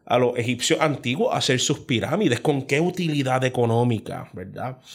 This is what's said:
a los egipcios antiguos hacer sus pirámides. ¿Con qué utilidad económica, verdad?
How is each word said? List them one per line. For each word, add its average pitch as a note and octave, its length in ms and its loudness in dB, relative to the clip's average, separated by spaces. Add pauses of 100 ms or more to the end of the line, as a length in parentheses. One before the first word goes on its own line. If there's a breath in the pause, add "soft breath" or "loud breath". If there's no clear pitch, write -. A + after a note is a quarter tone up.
a B2 140 2
los B2 200 2
egipcios A#2+ 420 0
antiguos D3 540 0
hacer B2+ 260 2
sus - 200 -2
pirámides. C#3 600 0
¿Con C#3+ 220 0
qué C#3 180 0
utilidad D3 640 0
económica, A#2 880 0
verdad? G2 460 -10 (160 loud breath)